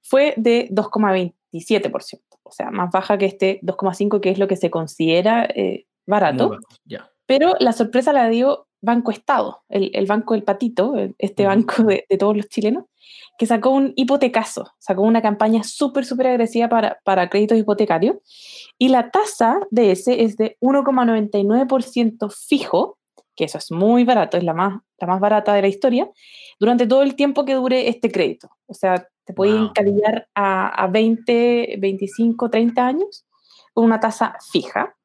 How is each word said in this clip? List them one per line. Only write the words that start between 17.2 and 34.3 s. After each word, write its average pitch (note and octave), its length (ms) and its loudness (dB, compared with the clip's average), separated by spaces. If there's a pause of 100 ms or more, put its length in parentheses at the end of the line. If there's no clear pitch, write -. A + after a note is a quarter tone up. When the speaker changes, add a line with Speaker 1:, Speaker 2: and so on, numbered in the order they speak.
Speaker 1:
créditos G#3 300 2
hipotecarios, G#3 580 0 (640)
y B3+ 100 2
la A#3+ 220 2
tasa F#4 480 0 (120)
de A3 220 4
ese A#3+ 300 0
es A3 140 0
de A3 240 -4
uno C4+ 240 2
coma B3+ 200 2
noventa G#3+ 340 0
y G3 60 0
nueve A#3 220 2
por B3+ 160 0
ciento A3+ 480 -2
fijo, - 680 -2 (360)
que D#3+ 100 -4
eso D#3 140 -8
es - 140 -12
muy A3 320 4
barato, A3+ 340 0
es F3 60 -2
la E3 100 -2
más, G3 260 -2 (180)
la - 80 -6
más F#3 140 0
barata G#3 320 2
de G3+ 100 2
la G3 60 2
historia, A#3+ 400 0 (520)
durante A#3 260 2
todo C4 160 4
el C#4 140 0
tiempo C#4+ 280 0
que C4+ 100 -2
dure B3+ 340 0
este A#3 220 -2
crédito. - 380 -4 (180)
O B3 80 -20
sea, F3+ 340 -2 (160)
te F#3+ 100 -18
puede G3 180 2
Speaker 2:
Wow. A3 160 0
Speaker 1:
encalillar G#3 680 0
a, G3 340 0
a - 180 -4
veinte, A3+ 920 0
veinticinco, G3+ 680 -2
treinta A#3 380 2
años E4+ 400 -4 (480)
con A#3 100 2
una A3+ 160 4
tasa A3+ 360 -4 (160)